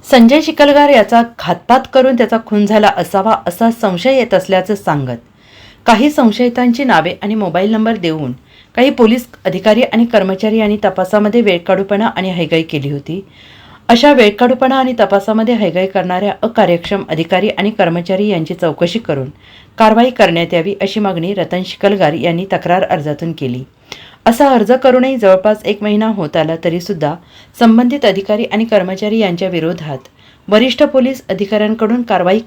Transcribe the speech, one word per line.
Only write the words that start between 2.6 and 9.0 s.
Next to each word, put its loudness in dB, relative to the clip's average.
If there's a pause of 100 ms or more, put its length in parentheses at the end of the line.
झाला 2
असावा 0 (100)
असा 0
संशय -2
येत 0
असल्याचं 0
सांगत -4 (680)
काही 4
संशयितांची 0
नावे 0 (100)
आणि -4
मोबाईल -2
नंबर 0
देऊन -4 (440)
काही 2
पोलीस 2 (160)